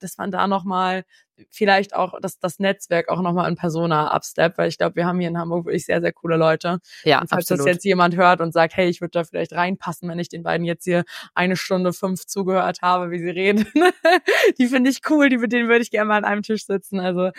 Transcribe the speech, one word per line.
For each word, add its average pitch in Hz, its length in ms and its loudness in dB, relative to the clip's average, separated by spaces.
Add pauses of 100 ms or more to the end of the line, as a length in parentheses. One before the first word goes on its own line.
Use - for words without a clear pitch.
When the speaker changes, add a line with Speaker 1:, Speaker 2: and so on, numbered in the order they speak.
Speaker 1:
dass - 160 -14
man 196 140 -6
da 185 160 -2
nochmal 185 580 -2 (440)
vielleicht 196 460 0
auch 180 260 -4
das, - 180 -8
das - 200 -6
Netzwerk 196 500 -2
auch 165 120 0
nochmal 175 280 0
in 170 60 -2
Persona 160 560 0
absteppt, - 460 -2
weil 170 120 0
ich 160 80 -10
glaub, 170 180 -2
wir 175 100 0
haben 180 140 0
hier 175 100 -2
in 170 80 -4
Hamburg 170 280 -4
wirklich 175 200 -4
sehr, 170 160 0
sehr 170 120 -2
coole 165 240 -2
Leute. 160 420 0 (240)
Speaker 2:
Ja, 147 180 4
Speaker 1:
Und - 80 -8
falls 175 180 -2
das 185 120 0
Speaker 2:
absolut. 175 160 2
Speaker 1:
jetzt 175 100 -8
jemand 180 300 2
hört 180 260 4
und 165 120 -4
sagt, 165 220 2
„Hey, 180 140 2
ich 175 120 -6
würd 170 140 -8
da 170 80 0
vielleicht 165 300 -6
reinpassen, 175 560 -4
wenn 170 100 -8
ich 175 100 -6
den 170 140 -12
beiden 170 220 -2
jetzt 170 180 -6
hier 175 200 0 (320)
eine 180 200 0
Stunde 180 380 -2
fünf 185 320 -6
zugehört 185 560 -2
habe, 180 300 0
wie 175 80 -4
sie 170 100 -4
reden.“ 196 360 2 (100)
<laughs> 359 840 4
Die 247 100 2
finde 254 220 2
ich 262 200 -2
cool, 294 200 4
die, 254 80 2
mit 226 140 -2
denen 240 180 0
würde 233 120 4
ich 233 100 -6
gerne 214 160 0
mal 214 100 2
an 202 80 0
einem 208 180 0
Tisch 214 220 -4
sitzen. 196 340 -4
Also 180 400 0